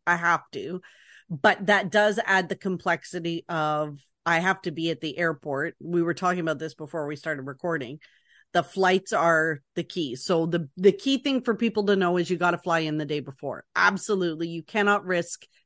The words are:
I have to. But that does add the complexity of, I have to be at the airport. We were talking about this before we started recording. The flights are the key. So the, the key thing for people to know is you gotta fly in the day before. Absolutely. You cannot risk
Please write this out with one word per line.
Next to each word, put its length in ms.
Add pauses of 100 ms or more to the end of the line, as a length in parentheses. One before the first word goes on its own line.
I 80
have 280 (100)
to. 280 (480)
But 380
that 240
does 340
add 240
the 60
complexity 920
of, 500 (260)
I 140
have 240
to 80
be 200
at 100
the 180
airport. 640
We 220
were 120
talking 240
about 220
this 140
before 340
we 80
started 260
recording. 560 (540)
The 100
flights 500
are 500 (120)
the 80
key. 320
So 320
the, 300
the 160
key 260
thing 240
for 140
people 300
to 100
know 220
is 120
you 60
gotta 220
fly 220
in 180
the 60
day 140
before. 460 (100)
Absolutely. 720
You 160
cannot 440
risk 380 (200)